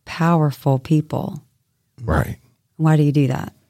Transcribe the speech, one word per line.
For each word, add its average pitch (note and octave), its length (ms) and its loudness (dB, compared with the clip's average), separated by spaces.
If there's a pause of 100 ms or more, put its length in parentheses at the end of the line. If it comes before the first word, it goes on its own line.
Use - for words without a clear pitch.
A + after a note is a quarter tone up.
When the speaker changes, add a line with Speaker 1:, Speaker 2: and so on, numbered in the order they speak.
Speaker 1:
powerful D3+ 720 0
people. D3+ 640 -4 (580)
Speaker 2:
Right. - 360 -2 (400)
Speaker 1:
Why D#3 200 2
do D3+ 60 4
you D3 80 2
do C#3+ 160 2
that? - 260 -6 (160)